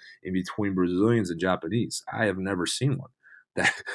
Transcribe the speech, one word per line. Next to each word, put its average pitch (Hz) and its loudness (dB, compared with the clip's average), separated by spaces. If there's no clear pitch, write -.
in 92 -4
between 95 -2
Brazilians 92 4
and 82 -4
Japanese? 92 0
I 113 0
have 95 0
never 95 0
seen 131 0
one. - -10
<laughs> - -18
That, - 2